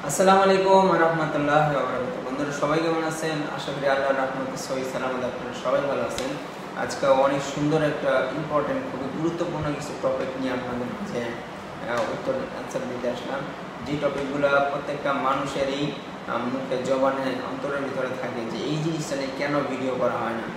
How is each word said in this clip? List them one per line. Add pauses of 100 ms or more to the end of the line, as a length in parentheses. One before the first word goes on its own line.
আসসালামু
আলাইকুম
ওয়া
রাহমাতুল্লাহি
ওয়া
বারাকাতুহু।
বন্ধুরা,
সবাই
কেমন
আছেন? (180)
আশা
করি
আল্লাহর
রহমতে
সহি (100)
সালামত
আপনারা (100)
সবাই
ভালো
আছেন। (480)
আজকে
অনেক (140)
সুন্দর
একটা (220)
ইম্পর্টেন্ট, (100)
খুবই (100)
গুরুত্বপূর্ণ
কিছু
টপিক
নিয়ে
আপনাদের
মাঝে,
আহ,
উত্তর
আনসার
দিতে
আসলাম। (440)
যে
টপিকগুলো (240)
প্রত্যেকটা
মানুষেরই,
আহ,
মুখে,
জবানে, (180)
অন্তরের
ভিতরে (100)
থাকে (100)
যে
এই
জিনিসটা
নিয়ে
কেন
ভিডিও
করা
হয়
না।